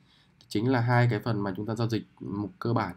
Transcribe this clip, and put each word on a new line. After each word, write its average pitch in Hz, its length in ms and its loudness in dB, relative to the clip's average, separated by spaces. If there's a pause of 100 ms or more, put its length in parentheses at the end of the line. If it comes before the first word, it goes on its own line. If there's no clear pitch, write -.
(480)
chính 113 240 0
là 127 80 2
hai 120 300 4
cái 107 100 0
phần 107 200 -2
mà 101 180 -2
chúng 104 80 -6
ta 110 100 -4
giao 117 140 0
dịch 110 180 -2 (120)
mục 98 400 -6
cơ 117 140 -2
bản 101 240 -2